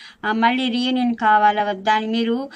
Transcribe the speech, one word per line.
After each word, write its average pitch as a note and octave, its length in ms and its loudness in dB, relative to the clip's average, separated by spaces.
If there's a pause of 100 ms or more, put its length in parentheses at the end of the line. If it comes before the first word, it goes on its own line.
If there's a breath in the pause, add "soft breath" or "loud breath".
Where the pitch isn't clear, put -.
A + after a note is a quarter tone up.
(240 loud breath)
ఆ, G#3+ 80 -2
మళ్ళీ B3 360 0
reunion B3 460 -2
కావాలా G#3 500 2
వద్దా G#3 300 -2
అని A3 120 -2
మీరు A#3 500 -2